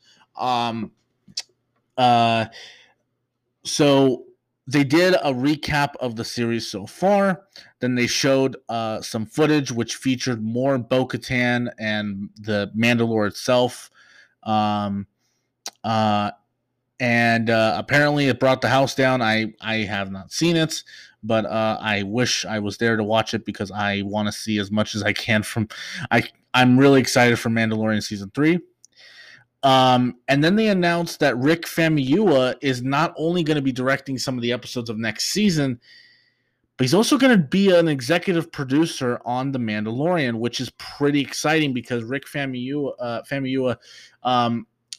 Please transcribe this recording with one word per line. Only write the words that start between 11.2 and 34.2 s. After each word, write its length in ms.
and 580
the 400
Mandalore 520
itself. 600
Um, 640
uh, 460
and, 500
uh, 280
apparently 520
it 120
brought 200
the 80
house 260
down. 280
I, 380
I 160
have 340
not 220
seen 240
it, 260
but, 240
uh, 340
I 220
wish 420
I 160
was 180
there 180
to 80
watch 300
it 100
because 260
I 320
wanna 300
see 260
as 120
much 240
as 80
I 100
can 300
from, 260
I, 140
I'm 240
really 220
excited 380
for 120
Mandalorian 520
Season 320
three. 240
Um, 540
and 140
then 140
they 120
announced 520
that 160
Rick 260
Famuyiwa 1000
is 200
not 360
only 240
gonna 180
be 120
directing 440
some 200